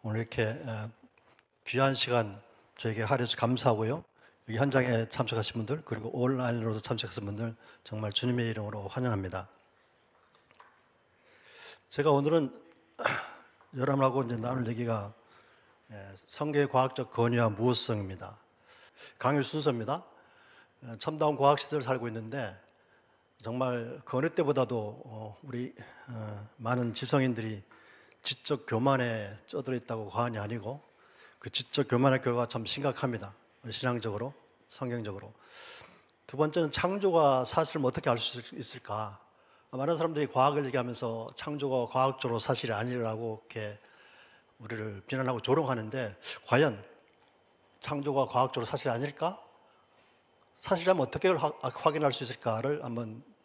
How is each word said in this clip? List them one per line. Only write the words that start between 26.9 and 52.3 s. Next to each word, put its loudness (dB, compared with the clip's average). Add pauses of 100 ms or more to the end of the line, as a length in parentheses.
지성인들이 2 (600)
지적 -2
교만에 2
쩌들어 -4
있다고 -6
과언이 0
아니고 -6 (580)
그 -10
지적 0
교만의 4
결과가 0
참 -6
심각합니다. -2 (360)
신앙적으로, -4 (360)
성경적으로. -8 (920)
두 -10
번째는 2
창조가 4
사실을 2
어떻게 0
알 4
수 -4
있을까? -8 (520)
많은 0
사람들이 0
과학을 4
얘기하면서 -2
창조가 -2
과학적으로 2
사실이 0
아니라고 -4
이렇게 -8 (840)
우리를 -8
비난하고 -2
조롱하는데 0 (300)
과연 4 (1000)
창조가 0
과학적으로 2
사실이 -2
아닐까? -2 (1160)
사실이라면 2
어떻게 0
확-, 2
아, -4
확인할 2
수 -6
있을까를 -2